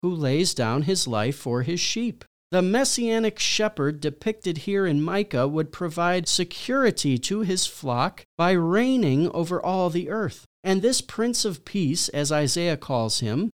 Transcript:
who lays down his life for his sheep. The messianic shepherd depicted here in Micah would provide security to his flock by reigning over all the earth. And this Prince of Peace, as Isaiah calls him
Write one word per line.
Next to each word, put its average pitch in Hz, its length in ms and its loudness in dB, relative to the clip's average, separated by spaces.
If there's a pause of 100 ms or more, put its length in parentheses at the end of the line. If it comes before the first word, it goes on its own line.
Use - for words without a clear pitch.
who 180 100 0
lays 160 420 0
down 120 300 0
his 185 240 0
life 117 280 0
for 123 280 -2
his 165 160 -2
sheep. - 440 -4 (280)
The 180 100 2
messianic 226 760 0
shepherd 151 600 0
depicted 160 600 -4
here 196 260 0
in 147 160 2
Micah 170 460 0
would 156 240 -2
provide 175 560 -2
security 185 920 0
to 190 240 -2
his 185 240 0
flock 135 580 -2 (140)
by 170 140 4
reigning 180 800 4
over 170 280 -2
all 185 300 0
the 170 200 -2
earth. 202 360 -6 (180)
And 190 180 2
this 247 200 2
Prince 233 440 -2
of 185 200 -6
Peace, 170 440 0
as 147 220 -2
Isaiah 156 460 0
calls 113 420 -2
him 127 300 -2 (100)